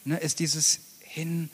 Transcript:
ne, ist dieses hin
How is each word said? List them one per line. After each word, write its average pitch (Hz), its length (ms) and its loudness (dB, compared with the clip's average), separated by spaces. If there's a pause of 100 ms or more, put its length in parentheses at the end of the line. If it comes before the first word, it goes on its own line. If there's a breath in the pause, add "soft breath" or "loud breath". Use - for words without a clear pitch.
ne, 151 140 0
ist 160 220 -2
dieses 156 420 2 (180)
hin 165 540 -4